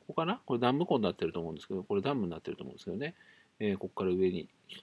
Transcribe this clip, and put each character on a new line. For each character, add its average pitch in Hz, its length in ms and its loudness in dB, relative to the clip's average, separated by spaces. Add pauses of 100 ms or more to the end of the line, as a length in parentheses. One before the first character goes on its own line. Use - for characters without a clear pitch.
こ - 40 -10
か 160 140 0
な？ 208 180 -2
こ 131 100 -2
れ 117 60 0
ダ 123 120 6
ム 147 120 2
湖 156 140 4
に 107 60 4
な 87 80 4
っ - 20 -4
て - 100 -2
る 82 80 0
と 87 80 -4
思 82 100 -4
う - 20 -6
ん - 20 -6
で 76 80 -12
す - 60 -20
け - 40 -4
ど、 95 100 -2
こ 101 120 -2
れ 98 80 2
ダ 139 120 0
ム 113 100 0
に 87 60 -2
な 80 60 -8
っ 76 60 -10
て - 80 -8
る - 80 -6
と - 60 -12
思 65 80 -10
う - 20 -16
ん - 20 -18
で - 40 -20
す - 40 -20
け 98 60 -8
ど 92 80 -4
ね。 147 160 -6 (460)
え 104 160 2
ー、 - 20 -8
こ 95 100 -8
こ - 140 -6
か - 20 0
ら 92 100 4
上 92 160 4
に 87 180 -4 (200)
引 - 140 -16